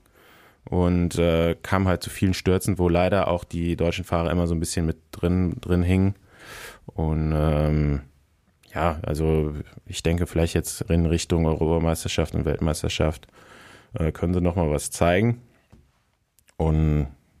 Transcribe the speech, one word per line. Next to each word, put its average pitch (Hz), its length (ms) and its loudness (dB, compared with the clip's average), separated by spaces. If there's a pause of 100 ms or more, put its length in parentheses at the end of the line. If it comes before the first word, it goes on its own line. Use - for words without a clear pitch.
(640)
und, 87 540 2
äh, 82 420 2
kam 95 280 0
halt 90 140 0
zu - 80 -10
vielen 95 240 0
Stürzen, 92 440 0
wo 87 100 4
leider 90 400 2
auch 85 160 -2
die 85 320 -4
deutschen 85 280 -2
Fahrer 85 260 -2
immer 87 160 0
so 85 80 0
ein 82 60 -2
bisschen 82 260 -2
mit 80 100 -2 (140)
drin, 87 500 0
drin 90 220 0
hingen. 92 320 2 (720)
Und, 78 480 -2
ähm, 76 680 2 (760)
ja, 80 280 0
also 78 500 0 (320)
ich - 180 -12
denke 85 240 0
vielleicht 85 280 0
jetzt - 280 -4
in 85 220 2
Richtung 82 420 0
Europameisterschaft 80 880 0
und 78 120 -2
Weltmeisterschaft, 80 800 -2 (680)
äh, 80 200 -2
können 87 200 -2
sie 90 80 0
nochmal 85 300 0
was 73 200 -4
zeigen. 101 520 0 (1120)
Und 78 520 2 (320)